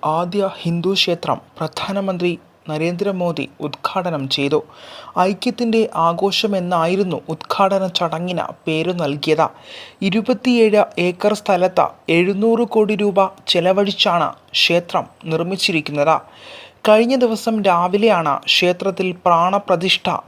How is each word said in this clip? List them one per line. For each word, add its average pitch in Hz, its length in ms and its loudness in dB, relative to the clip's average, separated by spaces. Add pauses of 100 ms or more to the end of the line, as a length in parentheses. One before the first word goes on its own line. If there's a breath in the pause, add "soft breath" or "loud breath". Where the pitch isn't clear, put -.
(180)
ആദ്യ 180 240 -4 (180)
ഹിന്ദു 170 400 -2
ക്ഷേത്രം 165 400 -2 (180)
പ്രധാനമന്ത്രി 185 760 -4 (380)
നരേന്ദ്രമോദി 175 760 -2 (200)
ഉദ്ഘാടനം 160 580 -4 (120)
ചെയ്തു. 143 240 0 (680 loud breath)
ഐക്യത്തിൻ്റെ 226 540 0 (260)
ആഘോഷമെന്നായിരുന്നു 180 1080 0 (160)
ഉദ്ഘാടന 190 500 0 (140)
ചടങ്ങിന് 170 480 -4 (200)
പേരു 160 360 -2
നൽകിയത്. 151 440 0 (600 loud breath)
ഇരുപത്തിയേഴ് 220 760 2 (240)
ഏക്കർ 180 340 0
സ്ഥലത്ത് 180 440 2 (320)
എഴുന്നൂറ് 202 560 2
കോടി 214 300 2
രൂപ 196 240 2 (240)
ചെലവഴിച്ചാണ് 185 800 2 (280)
ക്ഷേത്രം 170 480 0 (260)
നിർമ്മിച്ചിരിക്കുന്നത്. 160 840 0 (720 loud breath)
കഴിഞ്ഞ 226 360 4
ദിവസം 226 320 -2 (140)
രാവിലെയാണ് 180 640 2 (160)
ക്ഷേത്രത്തിൽ 185 580 0 (160)
പ്രാണപ്രതിഷ്ഠ 180 880 0 (180)